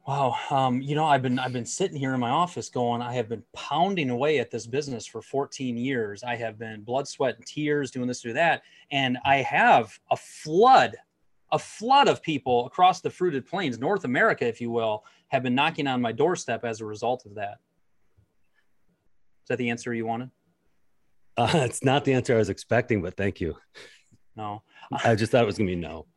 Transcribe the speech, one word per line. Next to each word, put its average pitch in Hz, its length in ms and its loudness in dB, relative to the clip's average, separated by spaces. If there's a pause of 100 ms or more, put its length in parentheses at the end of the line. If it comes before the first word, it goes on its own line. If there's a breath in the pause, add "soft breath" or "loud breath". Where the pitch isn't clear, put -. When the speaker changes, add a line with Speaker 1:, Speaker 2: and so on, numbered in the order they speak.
Speaker 1:
Wow. 139 280 0 (140)
Um, 131 320 2
you 143 140 -4
know, 156 100 2
I've 139 160 4
been, 127 180 0
I've 127 140 -4
been 120 120 -6
sitting 185 320 -4
here 131 160 -2
in 127 60 0
my 120 100 0
office 160 400 -2
going, 120 320 -2
I 120 120 -8
have 117 160 -4
been 113 140 -8 (100)
pounding 165 560 -2
away 135 300 0
at 113 100 -4
this 110 160 -8
business 131 400 -6
for 110 160 -12
fourteen 131 560 -6
years. 117 460 -4
I 120 120 -4
have 113 220 -8
been 110 240 -12
blood, 127 260 -4
sweat, 131 300 -2
and - 80 -20
tears 147 460 -2
doing 123 160 -4
this, 123 140 -6
do 117 120 -8
that. 151 300 0 (280 soft breath)
And 131 340 0
I 139 120 6
have 139 600 4 (120)
a - 80 2
flood, 165 800 4 (560)
a 156 80 2
flood 262 480 4
of 139 160 2
people 127 420 0
across 180 360 4
the 135 100 -4
fruited 143 340 -2
plains, 156 320 -4
North 180 280 -2
America, 147 420 2
if 113 120 -4
you 117 120 -6
will, 113 340 -2 (240 soft breath)
have 127 140 0
been 123 120 0
knocking 151 300 0
on 127 160 0
my 113 100 -2
doorstep 123 540 -2
as 113 160 -6
a 110 40 -8
result 113 420 -4
of 101 80 -20
that. 104 240 -10 (1800)
Is - 60 -20
that 123 80 -2
the 120 120 -2
answer 117 240 -6
you 113 120 -4
wanted? 117 260 -6 (1040)
Speaker 2:
Uh, 143 140 2
<laughs> 175 40 2
it's 127 280 0
not 135 220 2
the 135 80 4
answer 127 200 2
I 113 40 6
was 104 120 2
expecting, 110 520 0
but 90 140 -8
thank 98 240 -2
you. 80 160 -4 (800 loud breath)
Speaker 1:
No. 107 280 -10 (280 loud breath)
Speaker 2:
I 117 240 2
just 107 160 0
thought 120 120 6
it 107 40 2
was 95 100 -2
gonna 101 120 0
be 92 60 -2
no. 80 420 -8